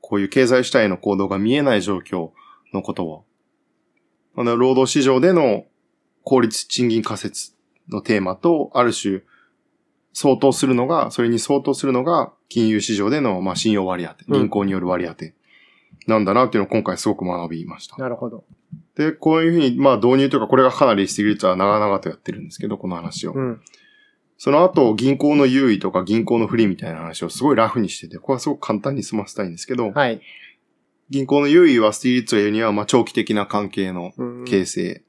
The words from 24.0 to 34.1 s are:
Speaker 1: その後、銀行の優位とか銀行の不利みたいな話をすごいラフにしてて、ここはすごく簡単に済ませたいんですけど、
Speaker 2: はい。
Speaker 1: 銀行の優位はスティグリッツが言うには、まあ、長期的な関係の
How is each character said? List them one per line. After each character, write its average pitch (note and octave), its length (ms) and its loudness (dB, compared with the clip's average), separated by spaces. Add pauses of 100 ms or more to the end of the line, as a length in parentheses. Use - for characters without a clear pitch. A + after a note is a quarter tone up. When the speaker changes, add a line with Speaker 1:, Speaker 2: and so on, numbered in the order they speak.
Speaker 1:
そ - 140 0
の D#3 120 6
後、 C#3+ 320 4
銀 C3 220 0
行 D3 180 2
の C#3+ 100 6
優 C3 260 4
位 G2 80 2
と F#2+ 120 -4
か F#2 120 0
銀 G#2 220 0
行 A#2+ 140 2
の G#2+ 80 0
不 A2+ 100 -2
利 A2 100 4
み F#2 80 0
た E2+ 140 -10
い E2 40 -10
な D#2+ 60 -10
話 E2 240 -10
を E2 60 -6
す - 140 -8
ご C#3+ 100 4
い - 20 4
ラ A2 140 4
フ B2+ 100 -4
に F#2+ 100 -2
し - 100 -12
て E2+ 80 -18
て、 F2 100 -18
こ - 100 -14
こ C3+ 60 0
は B2+ 60 -2
す D#3 100 -4
ご C#3+ 80 -4
く - 80 -14
簡 G#2+ 140 -2
単 C#3+ 160 -6
に C3 80 -6
済 - 120 -10
ま G#2 120 -6
せ - 80 -18
た G#2 80 -6
い F#2 60 -6
ん - 20 -12
で E2 60 -16
す - 100 -16
け B2+ 80 -6
ど、 A#2+ 160 -4
Speaker 2:
は C3+ 180 0
い。 A2 120 -8 (880)
Speaker 1:
銀 C3+ 180 -4
行 C#3+ 120 4
の C#3+ 80 2
優 E3 220 6
位 B2 100 4
は G#2+ 140 4
ス - 60 -10
テ B2+ 100 0
ィ - 40 2
グ - 40 2
リ A#2 60 -2
ッ - 40 -12
ツ - 80 -2
が G#2 60 4
言 G#2 80 0
う G#2+ 40 -2
に A2 80 0
は、 A2 100 0
ま G#2 120 -2
あ、 - 20 -6
長 A#2+ 200 4
期 - 80 -16
的 A#2 200 -2
な G#2 120 0
関 G#2 240 -4
係 F#2 220 -4
の F2+ 220 -10 (320)